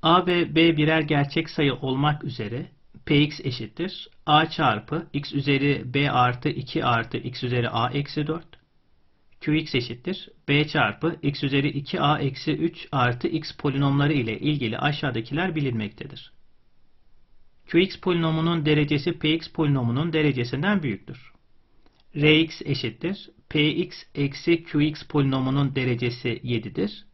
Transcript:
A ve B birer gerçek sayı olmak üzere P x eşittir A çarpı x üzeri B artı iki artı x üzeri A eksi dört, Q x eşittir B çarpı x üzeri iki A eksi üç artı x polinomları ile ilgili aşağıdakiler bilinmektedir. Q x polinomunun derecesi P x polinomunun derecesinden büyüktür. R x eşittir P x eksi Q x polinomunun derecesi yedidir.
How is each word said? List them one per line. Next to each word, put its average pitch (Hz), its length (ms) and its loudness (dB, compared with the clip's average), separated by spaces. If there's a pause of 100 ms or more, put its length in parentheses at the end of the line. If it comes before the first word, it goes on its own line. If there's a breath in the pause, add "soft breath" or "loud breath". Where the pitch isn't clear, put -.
A 175 240 4
ve 175 280 0
B 165 220 6
birer 156 240 4
gerçek 147 500 0
sayı 143 240 2
olmak 139 500 0
üzere 120 460 -8 (360)
P 147 140 4
x 147 240 0
eşittir 135 640 -8 (180)
A 156 240 4
çarpı 143 600 -2
x 143 200 -6
üzeri 139 640 0
B 143 160 2
artı 123 380 2
iki 127 360 -4
artı 117 320 0
x 117 280 -8
üzeri 120 260 -2
A 117 200 0
eksi 143 360 -4
dört, 156 200 -6 (960)
Q 151 160 2
x 156 180 -2
eşittir 127 560 -4 (180)
B 147 200 4
çarpı 151 540 0
x 143 220 -2
üzeri 139 240 2
iki 143 320 -4
A 147 180 2
eksi 139 340 -4
üç - 400 -4
artı 123 360 0
x - 280 -4
polinomları 143 560 2
ile 113 280 0
ilgili 131 380 -2
aşağıdakiler 147 760 -2
bilinmektedir. 117 800 -6 (1300)
Q 170 140 4
x 190 200 0
polinomunun 165 680 2
derecesi 151 520 2
P 156 160 2
x 160 180 -6
polinomunun 139 600 0
derecesinden 151 680 0
büyüktür. 123 500 -8 (840)
R 156 240 6
x 165 240 -4
eşittir 143 680 -6 (180)
P 151 220 2
x - 260 -4 (180)
eksi 151 500 0
Q 147 180 0
x 151 260 -2
polinomunun 135 680 0
derecesi 123 680 -2
yedidir. 120 720 -4